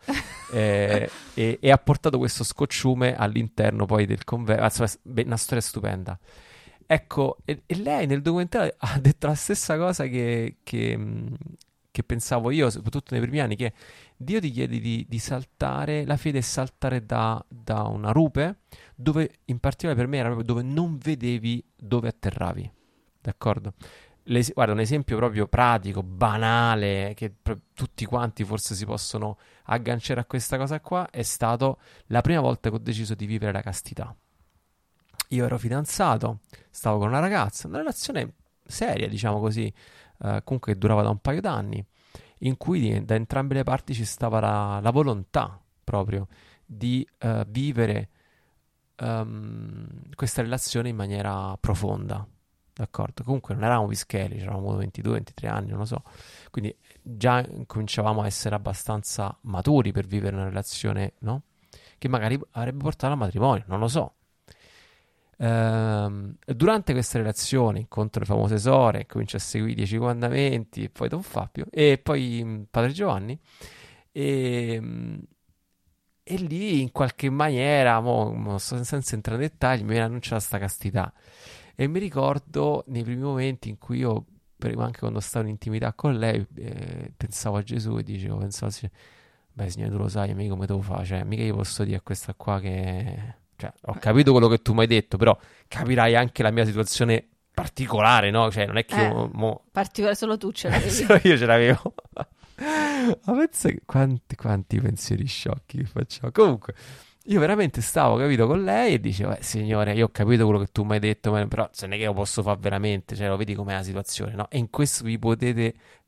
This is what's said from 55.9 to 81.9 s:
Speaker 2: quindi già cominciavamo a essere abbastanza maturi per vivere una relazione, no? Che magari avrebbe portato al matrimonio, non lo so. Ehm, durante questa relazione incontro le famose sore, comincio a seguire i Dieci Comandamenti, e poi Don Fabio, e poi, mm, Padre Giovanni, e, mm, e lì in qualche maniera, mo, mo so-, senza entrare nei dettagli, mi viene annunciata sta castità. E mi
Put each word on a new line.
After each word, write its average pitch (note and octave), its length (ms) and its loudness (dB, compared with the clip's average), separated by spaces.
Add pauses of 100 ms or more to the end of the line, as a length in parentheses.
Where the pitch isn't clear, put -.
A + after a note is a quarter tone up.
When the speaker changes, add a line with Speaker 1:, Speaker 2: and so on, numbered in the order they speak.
Speaker 2:
quindi G#2 260 -6 (260)
già B2 440 0 (200)
cominciavamo G#2+ 560 -2
a G#2+ 40 -2
essere G#2 300 -4
abbastanza G2+ 880 -6
maturi G#2+ 500 2
per F#2+ 160 -2
vivere G2 280 -2
una G2 100 -4
relazione, G2 760 -4
no? A#2+ 240 -6 (540)
Che - 100 -6
magari B2 320 0 (120)
avrebbe C3 320 -6
portato D3 300 -2
al C#3+ 60 -4
matrimonio, G#2 480 0
non F#2+ 120 -4
lo A2+ 80 0
so. C3 260 -2 (1200)
Ehm, A2 1000 0 (100)
durante E3 480 2
questa B2 240 0
relazione G#2+ 640 0
incontro G#2+ 420 -2
le G2 60 -4
famose G#2+ 320 2
sore, A#2 480 4
comincio A2 300 -6
a - 20 -4
seguire A2 340 -4
i - 20 -4
Dieci G#2+ 220 -2
Comandamenti, A#2+ 840 -2
e G#2+ 60 -6
poi A#2 200 -4
Don F3+ 140 -6
Fabio, - 480 -8
e D3 260 6
poi, B2 460 -2
mm, A2 260 -6
Padre A#2+ 220 2
Giovanni, C#3+ 480 -4 (720)
e, B2 680 -2
mm, A#2 360 -8 (1080)
e F3+ 120 -8
lì F3 460 0
in B2 100 -2
qualche C3+ 380 -2
maniera, C3+ 720 4
mo, A#2 340 0
mo G#2 260 -4
so-, B2 240 -6
senza C3 320 -4
entrare A2+ 240 -4
nei D3+ 100 -2
dettagli, B2+ 320 0
mi G#2+ 80 -4
viene A2+ 160 2
annunciata A#2 360 -4
sta - 180 -4
castità. G2 520 -2 (640)
E C#3 120 0
mi D#3+ 120 0